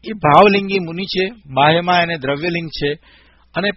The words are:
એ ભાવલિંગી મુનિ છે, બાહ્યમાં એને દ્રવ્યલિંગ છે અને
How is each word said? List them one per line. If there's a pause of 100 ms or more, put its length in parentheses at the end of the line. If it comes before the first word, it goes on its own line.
એ
ભાવલિંગી
મુનિ
છે, (280)
બાહ્યમાં
એને
દ્રવ્યલિંગ
છે (640)
અને